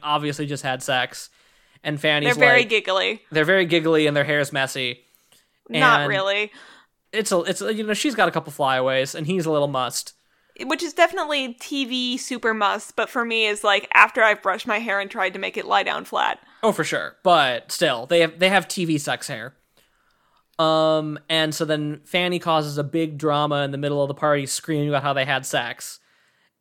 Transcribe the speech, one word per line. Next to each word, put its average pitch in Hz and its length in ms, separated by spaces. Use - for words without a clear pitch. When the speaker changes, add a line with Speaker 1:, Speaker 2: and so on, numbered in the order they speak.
Speaker 1:
obviously 147 420
just 143 180
had 131 200
sex. 127 460
And 151 160
Fanny's 151 340
Speaker 2:
They're - 100
very 247 140
Speaker 1:
like, 240 100
Speaker 2:
giggly. 196 520
Speaker 1:
they're 156 140
very 190 200
giggly 160 420
and 147 100
their 139 80
hair's 147 260
messy. 131 540
Speaker 2:
Not 233 320
Speaker 1:
And 147 80
Speaker 2:
really. 202 420
Speaker 1:
it's 208 180
a, 180 120
it's 180 180
a, 208 120
you 214 100
know, 214 100
she's 247 220
got 196 120
a 165 40
couple 156 200
flyaways 131 640
and 160 100
he's 175 200
a 160 60
little 143 180
must. 127 460
Speaker 2:
Which 320 220
is 311 80
definitely 302 640
T 277 320
V 247 320
super 240 360
must, 208 440
but 226 120
for 240 140
me 226 220
is, 208 180
like, 208 300
after 220 280
I've 214 200
brushed 196 260
my 214 120
hair 202 200
and 196 100
tried 190 220
to 190 80
make 190 160
it 220 80
lie 202 200
down - 200
flat. - 360
Speaker 1:
Oh, 214 100
for 160 100
sure. 127 400
But 143 480
still, 127 360
they 170 120
have, 165 200
they 185 100
have 190 180
T - 160
V 160 140
sex 139 320
hair. 117 240
Um, 156 600
and 156 260
so 170 80
then 151 400
Fanny 180 360
causes 156 380
a 147 60
big 156 340
drama 147 460
in 139 80
the 139 60
middle 143 240
of 139 80
the 139 40
party, 147 320
screaming 147 440
about 139 140
how 143 100
they 135 100
had 135 220
sex. - 560